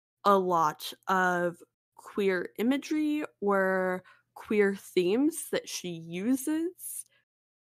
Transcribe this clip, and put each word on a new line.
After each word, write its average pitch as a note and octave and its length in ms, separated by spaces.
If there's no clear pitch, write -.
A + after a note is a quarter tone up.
a G3 140
lot E3+ 540
of F3+ 540
queer F#3+ 640
imagery D4+ 680
or F#3+ 640
queer G3+ 420
themes G#3+ 760
that F3 180
she - 220
uses A#3+ 1160